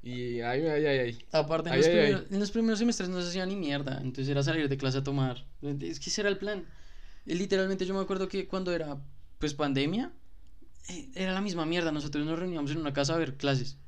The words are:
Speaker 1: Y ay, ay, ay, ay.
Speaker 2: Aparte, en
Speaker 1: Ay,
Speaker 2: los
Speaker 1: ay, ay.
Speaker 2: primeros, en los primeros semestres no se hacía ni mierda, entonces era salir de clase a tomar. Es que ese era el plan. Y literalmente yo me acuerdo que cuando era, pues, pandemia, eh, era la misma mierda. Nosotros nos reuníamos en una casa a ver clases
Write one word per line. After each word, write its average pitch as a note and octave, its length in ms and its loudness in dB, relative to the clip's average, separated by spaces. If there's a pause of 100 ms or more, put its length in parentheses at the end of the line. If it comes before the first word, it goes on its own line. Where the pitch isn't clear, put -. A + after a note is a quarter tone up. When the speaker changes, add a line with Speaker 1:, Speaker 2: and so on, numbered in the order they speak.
Speaker 1:
Y B2 380 -4
ay, B2 240 2
ay, D3+ 200 2
ay, C#3 140 4
ay. A#2+ 180 0 (140)
Speaker 2:
Aparte, D#3+ 380 2
en - 60 2
Speaker 1:
Ay, C#3 60 6
Speaker 2:
los D#3 60 10
Speaker 1:
ay, E3+ 80 6
ay. E3+ 100 8
Speaker 2:
primeros, - 260 2
en G3 80 0
los G3+ 120 0
primeros A3+ 280 2
semestres G#3+ 300 2
no F3+ 120 -2
se F3 80 -2
hacía F#3 160 -2
ni F#3+ 100 -2
mierda, C#3+ 460 -2
entonces C3 280 -2
era C#3 140 4
salir D#3 260 2
de C3+ 80 0
clase C3+ 220 0
a C3+ 40 -2
tomar. C3+ 420 0 (160)
Es D3 380 -4
que - 100 -8
ese G#3+ 120 0
era G3+ 80 4
el G3 80 0
plan. G3 280 -4 (600)
Y - 100 -2
literalmente F#3+ 500 2
yo F#3 80 -2
me G3 80 2
acuerdo F#3+ 260 0
que F#3+ 200 -2
cuando F#3 260 0
era, D3+ 240 -2 (420)
pues, D3+ 140 0
pandemia, D3 580 2 (760)
eh, F3+ 260 -8
era F#3 180 0
la F#3+ 80 0
misma F3 240 0
mierda. E3 260 2
Nosotros D3 340 0
nos D#3+ 140 -2
reuníamos E3 320 -2
en D3+ 60 -2
una D3 160 -2
casa C#3+ 220 2
a - 20 2
ver C#3+ 180 0
clases C#3 420 0 (100)